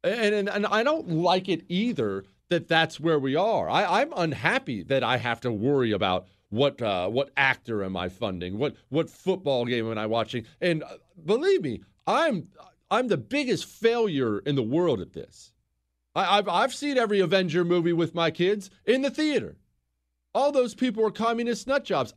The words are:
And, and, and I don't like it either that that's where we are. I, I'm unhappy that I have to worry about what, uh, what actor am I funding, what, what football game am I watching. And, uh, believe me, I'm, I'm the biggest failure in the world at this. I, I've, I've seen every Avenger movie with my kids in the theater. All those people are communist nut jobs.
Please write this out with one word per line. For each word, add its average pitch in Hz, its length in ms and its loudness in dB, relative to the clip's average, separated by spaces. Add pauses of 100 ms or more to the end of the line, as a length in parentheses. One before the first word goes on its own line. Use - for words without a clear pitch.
And, 208 300 0
and, 202 160 0
and 202 160 -2
I 208 160 2
don't 302 280 0
like 175 380 2
it 175 220 -2
either 143 560 -2 (240)
that 170 180 0
that's 160 320 2
where 156 200 2
we 135 160 -2
are. 170 340 0
I, 180 320 4
I'm 311 140 -2
unhappy 160 680 -2
that 135 200 0
I 120 140 2
have 117 240 -2
to 123 100 -4
worry 120 400 2
about 92 360 0 (220)
what, 135 320 0
uh, 95 260 0
what 123 300 -2
actor 120 460 0
am 95 120 -6
I 90 140 -4
funding, 92 480 -6
what, 135 180 -4 (140)
what 156 200 -2
football 143 560 -2
game 117 240 -2
am 113 80 -4
I 107 100 -4
watching. 113 380 -2 (140)
And, 160 240 0
uh, - 140 -16 (280)
believe 302 360 2
me, 123 200 -6 (240)
I'm, 233 440 0 (420)
I'm 240 160 2
the 190 100 2
biggest 240 480 -2
failure 180 760 0
in 147 140 -4
the 135 80 0
world 131 400 0
at 80 120 -12
this. - 380 -18 (640)
I, 185 240 2
I've, 202 100 2
I've 214 260 0
seen 285 240 -2
every 208 240 2
Avenger 175 440 2
movie 175 280 2
with 165 200 0
my 165 160 2
kids 190 400 -2 (160)
in 262 160 4
the 277 80 0
theater. 277 480 -2 (760)
All 277 160 2
those 254 240 0
people 233 280 0
are 214 80 2
communist 233 540 -2
nut 269 200 -2
jobs. 147 320 -2